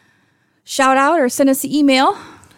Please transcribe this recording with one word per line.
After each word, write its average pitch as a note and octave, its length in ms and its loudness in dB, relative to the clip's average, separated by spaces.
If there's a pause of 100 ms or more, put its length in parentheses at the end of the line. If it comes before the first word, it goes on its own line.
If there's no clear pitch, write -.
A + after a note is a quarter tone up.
(640)
shout C4 340 0
out D4 220 0
or B3+ 100 0
send C#4 200 0
us C4+ 140 -2
an C4+ 80 -8
email, C#4 460 2 (400)